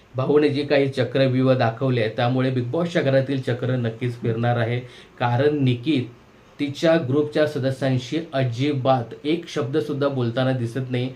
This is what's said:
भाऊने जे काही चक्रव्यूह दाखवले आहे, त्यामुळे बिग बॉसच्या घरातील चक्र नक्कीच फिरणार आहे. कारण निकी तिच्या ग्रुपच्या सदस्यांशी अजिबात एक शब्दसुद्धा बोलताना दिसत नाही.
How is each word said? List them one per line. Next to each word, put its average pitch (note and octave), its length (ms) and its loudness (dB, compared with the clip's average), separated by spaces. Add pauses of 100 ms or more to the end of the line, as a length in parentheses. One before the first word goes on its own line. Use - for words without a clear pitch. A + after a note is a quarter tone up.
(160)
भाऊने C#3 340 4
जे C3+ 140 -2
काही C#3 240 2
चक्रव्यूह C3 680 2
दाखवले B2 480 0
आहे, A2 80 0
त्यामुळे B2+ 400 0
बिग B2+ 140 -2
बॉसच्या E3 380 -2
घरातील C3+ 400 0
चक्र B2+ 340 -2
नक्कीच A#2+ 460 -4
फिरणार A#2+ 360 0
आहे. A#2+ 220 0 (400)
कारण C3+ 440 2
निकी B2+ 460 0 (500)
तिच्या D#3+ 380 2
ग्रुपच्या D3 500 2
सदस्यांशी C3+ 840 -2
अजिबात C3 800 0 (100)
एक E3 240 -2
शब्दसुद्धा C#3+ 600 -2
बोलताना C3 440 0
दिसत B2+ 400 -4
नाही. B2+ 240 -2